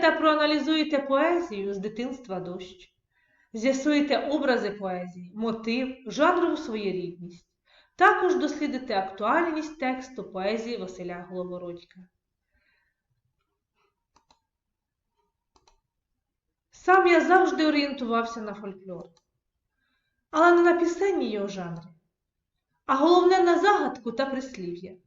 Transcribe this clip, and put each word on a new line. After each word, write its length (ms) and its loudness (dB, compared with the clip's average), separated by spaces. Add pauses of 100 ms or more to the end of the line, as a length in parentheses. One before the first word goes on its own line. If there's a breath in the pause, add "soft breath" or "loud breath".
та 120 4
проаналізуйте 840 2
поезію 760 0
з 40 -8
дитинства 640 -8
дощ. 540 -14 (580)
З'ясуйте 680 0
образи 520 -2
поезії, 640 -10
мотив, 640 -4 (100)
жанрову 500 2
своєрідність. 920 -8 (500 soft breath)
Також 380 4
дослідите 640 -4
актуальність 840 -2
тексту 520 -8
поезії 440 -4
Василя 540 -12
Голобородька. 680 -12 (4000)
Сам 360 4
я 140 6
завжди 460 4
орієнтувався 760 -2
на 140 -10
фольклор, 520 -14 (1200)
але 220 6
не 100 6
на 180 4
пісенні 500 0
його 180 -4
жанри, 400 -10 (1000)
а 80 0
головне 440 6
на 200 4
загадку 540 0
та 140 -2
прислів'я 680 -10 (100)